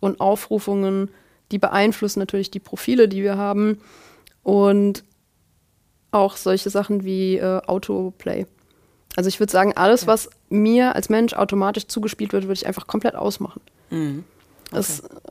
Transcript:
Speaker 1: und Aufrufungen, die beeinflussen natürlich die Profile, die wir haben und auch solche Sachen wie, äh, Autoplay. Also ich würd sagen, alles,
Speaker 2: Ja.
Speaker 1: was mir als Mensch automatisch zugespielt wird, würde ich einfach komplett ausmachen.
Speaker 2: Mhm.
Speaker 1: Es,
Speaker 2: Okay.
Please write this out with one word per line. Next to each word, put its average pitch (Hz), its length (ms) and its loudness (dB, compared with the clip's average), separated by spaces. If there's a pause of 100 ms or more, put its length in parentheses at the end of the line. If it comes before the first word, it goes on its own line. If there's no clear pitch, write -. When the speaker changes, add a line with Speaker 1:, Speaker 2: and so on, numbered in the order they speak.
Speaker 1:
und 196 180 -2
Aufrufungen, 196 920 0 (420)
die 202 80 -4
beeinflussen 202 600 0
natürlich 196 320 -4
die 202 80 -10
Profile, 240 480 2
die 196 160 -4
wir 196 140 -2
haben 208 420 0 (640)
und 202 600 4 (1080)
auch 202 260 2
solche 190 320 0
Sachen 202 340 -2
wie, 190 340 0
äh, 185 300 -2
Autoplay. 190 800 -4 (720)
Also 180 120 0
ich - 100 -2
würd 208 100 2
sagen, 190 260 4
alles, 208 260 4
Speaker 2:
Ja. 175 60 -10
Speaker 1:
was 220 220 2 (200)
mir 226 460 4
als - 140 -2
Mensch 226 240 2
automatisch 202 540 -2
zugespielt 208 460 -6
wird, 196 100 0
würde 190 120 -4
ich - 120 -6
einfach - 200 -8
komplett - 280 -2
ausmachen. - 460 -6 (280)
Speaker 2:
Mhm. 156 340 -6 (480)
Speaker 1:
Es, 165 320 -4
Speaker 2:
Okay. - 60 -20 (220)